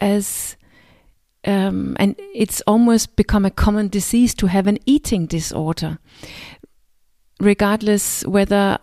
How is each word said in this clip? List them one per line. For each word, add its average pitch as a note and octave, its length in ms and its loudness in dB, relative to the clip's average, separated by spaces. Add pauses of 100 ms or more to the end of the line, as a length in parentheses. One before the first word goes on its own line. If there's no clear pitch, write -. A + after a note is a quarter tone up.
as, G3+ 540 -4 (920)
um, G3 540 -2
and G3+ 160 2 (180)
it's - 280 -4
almost A3+ 540 2
become G#3 300 2
a F#3+ 60 0
common G#3 380 0
disease A#3 440 0
to - 140 -2
have F#3 180 2
an G3+ 220 0
eating A#3 400 0
disorder, D#3+ 720 -4 (1400)
regardless G#3 840 0
whether G3 580 2